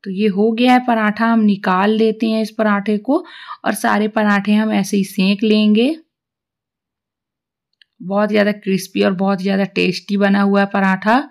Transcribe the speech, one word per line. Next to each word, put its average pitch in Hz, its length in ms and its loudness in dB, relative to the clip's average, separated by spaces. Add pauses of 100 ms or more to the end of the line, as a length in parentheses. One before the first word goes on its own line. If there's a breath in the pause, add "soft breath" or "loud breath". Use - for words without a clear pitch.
तो 196 60 -10
ये 202 180 -2
हो 208 240 2
गया 247 200 2
है 247 140 2
पराठा, 220 400 0
हम 226 140 2
निकाल 196 520 2
लेते 220 340 0
हैं 220 160 -2
इस 214 80 -6
पराठे 214 480 -2
को 285 240 -2 (420 loud breath)
और 214 100 -2
सारे 208 340 -2
पराठे 208 440 0
हम 214 200 0
ऐसे 202 240 -2
ही 190 80 2
सेंक 196 380 -2
लेंगे। 214 520 2 (2000)
बहुत 196 260 -2
ज़्यादा 208 260 0
क्रिस्पी 190 480 -4
और 202 120 2
बहुत 196 280 -2
ज़्यादा 196 220 0 (100)
टेस्टी 185 420 -2
बना 202 260 2
हुआ 202 180 2
है 196 120 2
पराठा। 196 480 2 (100)